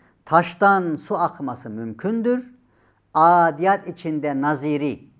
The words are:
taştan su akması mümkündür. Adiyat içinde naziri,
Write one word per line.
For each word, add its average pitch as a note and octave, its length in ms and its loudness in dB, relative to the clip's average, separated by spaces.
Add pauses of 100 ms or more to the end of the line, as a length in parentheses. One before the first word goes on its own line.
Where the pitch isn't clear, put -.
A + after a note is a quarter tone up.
(240)
taştan F3 720 2
su G3 200 -8
akması C3+ 540 -6
mümkündür. G#3+ 840 -4 (600)
Adiyat E3+ 720 4
içinde D3 540 -6
naziri, D3 680 -2 (100)